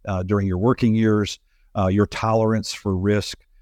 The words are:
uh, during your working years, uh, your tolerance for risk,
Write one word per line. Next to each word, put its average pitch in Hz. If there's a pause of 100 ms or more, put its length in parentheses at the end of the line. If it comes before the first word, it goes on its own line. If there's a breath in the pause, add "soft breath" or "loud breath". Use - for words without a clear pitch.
uh, 92
during 98
your 90
working 117
years, 107 (380)
uh, 98
your 101
tolerance 110
for 98
risk, 101 (160)